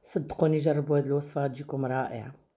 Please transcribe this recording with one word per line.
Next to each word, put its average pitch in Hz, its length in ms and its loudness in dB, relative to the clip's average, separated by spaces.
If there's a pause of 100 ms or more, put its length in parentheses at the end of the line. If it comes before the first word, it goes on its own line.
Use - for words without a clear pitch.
صدقوني 156 540 0
جربوا 147 400 2
هاد 139 80 2
الوصفه، 143 380 -2
غتجيكم 135 420 -4
رائعه 123 500 -4 (220)